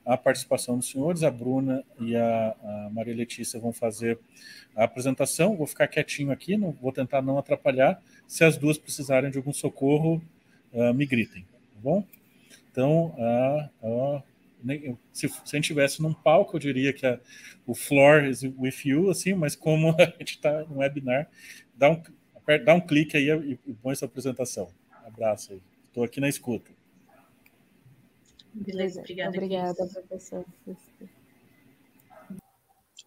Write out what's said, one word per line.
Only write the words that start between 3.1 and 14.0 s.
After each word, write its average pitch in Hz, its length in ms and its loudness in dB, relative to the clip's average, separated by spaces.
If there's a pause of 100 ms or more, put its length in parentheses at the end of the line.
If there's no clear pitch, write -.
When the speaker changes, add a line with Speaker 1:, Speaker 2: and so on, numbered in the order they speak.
Speaker 1:
Letícia 117 460 -8
vão 113 140 -4
fazer 117 440 -4 (560)
a 110 120 2
apresentação, 135 720 0
vou 151 100 -4
ficar - 200 0
quietinho 139 440 -2
aqui, 170 240 -2
não, 202 160 0
vou 131 220 -6
tentar 135 280 -2
não 135 160 0
atrapalhar, 139 640 2 (240)
se - 200 2
as 156 100 6
duas 147 220 0
precisarem 135 520 0
de 135 80 -6
algum 135 140 -6
socorro, 151 720 0 (500)
ah, 120 200 2
me 143 120 0
gritem, 113 380 -2
tá - 400 -20
bom? 180 240 -2 (640)
Então, 160 480 2
ah, 131 500 0 (140)
ah, 135 400 -4 (400)